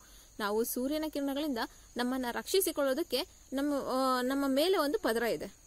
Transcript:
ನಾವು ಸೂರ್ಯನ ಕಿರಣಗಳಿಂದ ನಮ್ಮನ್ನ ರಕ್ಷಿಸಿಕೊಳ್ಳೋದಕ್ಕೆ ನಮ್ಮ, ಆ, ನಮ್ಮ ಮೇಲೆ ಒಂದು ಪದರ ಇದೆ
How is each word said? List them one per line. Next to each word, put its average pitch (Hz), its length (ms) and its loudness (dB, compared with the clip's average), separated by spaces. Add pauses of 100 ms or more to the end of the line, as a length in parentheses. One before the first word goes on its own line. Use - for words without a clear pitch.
(400)
ನಾವು 214 240 2
ಸೂರ್ಯನ 277 440 -2
ಕಿರಣಗಳಿಂದ 277 500 -2 (380)
ನಮ್ಮನ್ನ 247 340 -2
ರಕ್ಷಿಸಿಕೊಳ್ಳೋದಕ್ಕೆ 285 960 0 (260)
ನಮ್ಮ, 285 220 0
ಆ, 262 460 0
ನಮ್ಮ 277 280 0
ಮೇಲೆ 320 300 4
ಒಂದು 302 200 2
ಪದರ 233 240 0
ಇದೆ 190 320 -2 (120)